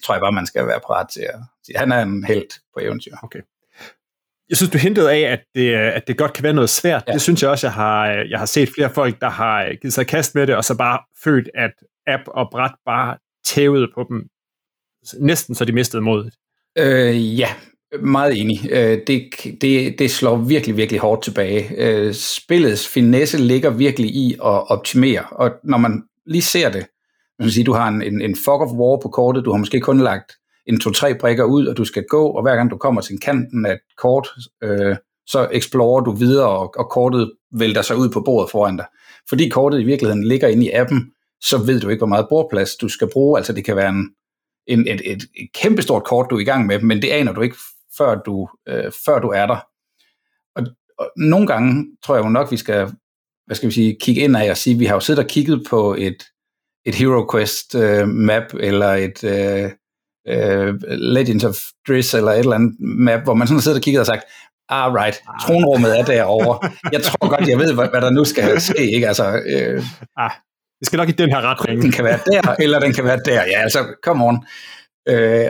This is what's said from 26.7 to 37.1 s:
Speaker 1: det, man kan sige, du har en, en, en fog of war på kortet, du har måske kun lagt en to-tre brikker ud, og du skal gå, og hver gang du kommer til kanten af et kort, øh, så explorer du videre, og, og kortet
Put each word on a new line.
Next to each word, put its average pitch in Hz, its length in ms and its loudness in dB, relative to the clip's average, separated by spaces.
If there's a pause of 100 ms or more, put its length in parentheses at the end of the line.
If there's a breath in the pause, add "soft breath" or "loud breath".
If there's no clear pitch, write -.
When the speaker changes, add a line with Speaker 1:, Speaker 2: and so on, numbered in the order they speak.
Speaker 1:
det, 98 160 -6 (520)
man 113 80 -2
kan 110 60 2
sige, 113 120 2
du 127 80 2
har 113 160 2
en, 107 140 -2
en, 104 200 -4
en 104 220 -4
fog 143 160 2
of 147 120 -2
war 123 300 2
på 117 60 -8
kortet, 123 360 0
du 117 60 0
har 101 80 0
måske 107 220 -2
kun 135 200 4
lagt 104 320 -2 (340)
en 110 140 0
to-tre 139 340 0
brikker 120 300 0
ud, 139 220 2
og 123 100 -4
du 117 80 -2
skal 107 240 -6
gå, 151 200 2
og - 140 -4
hver 127 140 2
gang 120 140 2
du 101 80 -6
kommer 123 220 0
til 98 200 -10
kanten 123 460 -4
af 95 60 0
et 92 60 -6 (200)
kort, 131 300 0 (340)
øh, 101 340 -2 (300)
så 131 260 0
explorer 123 480 2
du 120 120 0
videre, 123 360 2
og, 95 300 -4
og 123 120 -6
kortet 123 420 0 (260)